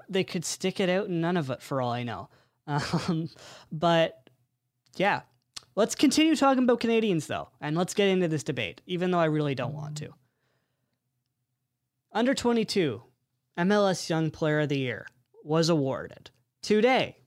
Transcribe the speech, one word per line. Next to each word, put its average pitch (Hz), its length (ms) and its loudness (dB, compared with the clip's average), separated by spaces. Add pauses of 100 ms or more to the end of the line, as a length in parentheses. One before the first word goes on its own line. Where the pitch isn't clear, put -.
They 185 140 0
could - 220 -6
stick - 340 -4
it 185 100 0
out 185 180 -2
in 170 140 -2
Nunavut 165 400 -2
for 135 200 -4
all 123 100 -2
I 123 120 -4
know. 110 300 -8
<laughs> - 40 -20 (280)
Um, 160 640 -2 (460)
but, 165 560 0 (680)
yeah. 180 280 0 (520)
Let's 208 200 2
continue 311 420 4
talking 269 260 4
about 240 160 2
Canadians, 226 480 0
though, 80 220 -6 (100)
and 151 160 -4
let's 175 180 -2
get 202 140 2
into 185 220 2
this 156 140 -4
debate, 123 420 -6
even 180 260 -2
though 175 80 2
I 165 60 4
really 151 280 0
don't 127 200 -6
want 151 240 -12
to. - 160 -14 (2000)
Under 240 200 2
twenty-two, 208 680 0 (560)
M 175 120 2
L 208 180 4
S - 220 -2
Young 160 220 0
Player 151 300 0
of 143 80 0
the 139 100 -2
Year 123 280 -6 (360)
was 156 240 2
awarded 135 600 -2 (320)
today. 214 640 2